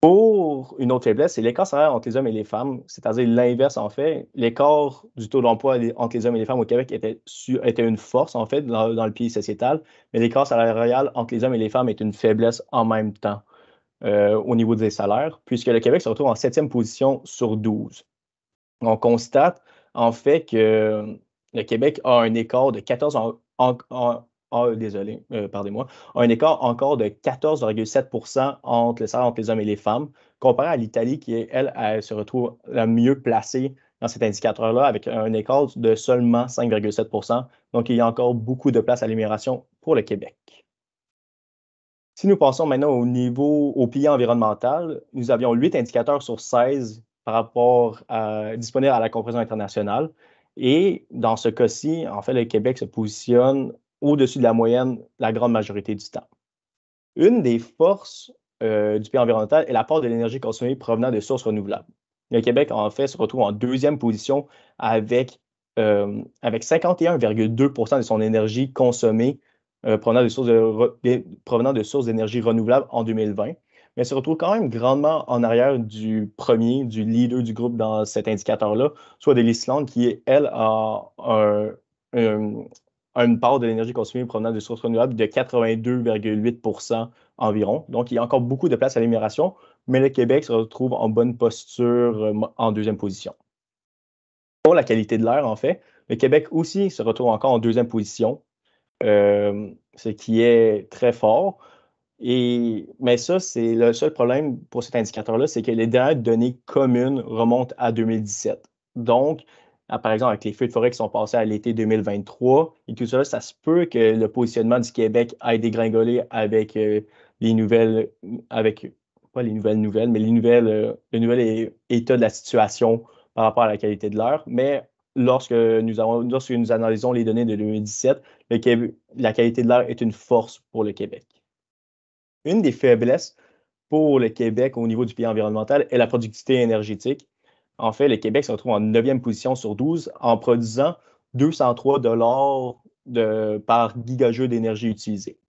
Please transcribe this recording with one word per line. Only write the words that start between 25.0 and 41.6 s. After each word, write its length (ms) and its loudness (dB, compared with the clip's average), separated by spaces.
euh, 160 -6
pardonnez-moi, 400 -8
a 60 0
un 80 4
écart 340 2
encore 340 0
de 100 0
quatorze 540 -4
virgule 260 -2
sept 220 0
pour 180 -8
cent 360 -2
entre 400 0
le 40 -6
salaire 200 0
entre 120 -4
les 100 -6
hommes 120 0
et 40 -4
les 100 -2
femmes, 340 -4
comparé 300 2
à 60 0
l'Italie 440 -2
qui, 140 -8
elle, 240 -2
elle 280 -2
se 100 -10
retrouve 440 -4
la 200 0
mieux 340 4
placée 540 -2
dans 60 -4
cet 160 -4
indicateur-là 640 0
avec 220 0
un 260 -4
écart 420 0
de 200 2
seulement 520 2
cinq 220 -4
virgule 240 0
sept 160 -4
pour 140 -6
cent. 220 -2
Donc, 160 -2
il 60 2
y 60 2
a 60 4
encore 260 0
beaucoup 380 -2
de 80 4
place 240 0
à 40 -4
l'amélioration 580 -4
pour 140 2
le 60 2
Québec. 340 -8